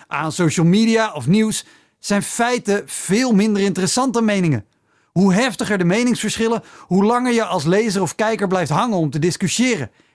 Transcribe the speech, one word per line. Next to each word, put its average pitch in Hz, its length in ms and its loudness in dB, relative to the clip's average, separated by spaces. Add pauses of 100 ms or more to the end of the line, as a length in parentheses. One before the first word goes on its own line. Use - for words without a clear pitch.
aan 147 260 -6
social 165 340 2
media 220 460 2
of 139 140 -8
nieuws, 214 380 0 (340)
zijn 202 240 -2
feiten 233 640 -2
veel 240 460 0
minder 202 300 2
interessant 202 520 0
dan 233 100 0
meningen. 175 420 0 (460)
Hoe 190 220 4
heftiger 214 440 -2
de 180 60 0
meningsverschillen, 226 760 0 (160)
hoe 190 260 0
langer 247 280 2
je 226 120 2
als 175 200 -4
lezer 196 380 0
of 165 120 -4
kijker 214 340 -2
blijft 180 220 -2
hangen 202 280 0
om 156 120 0
te 151 80 -4
discussiëren. 175 720 -2 (240)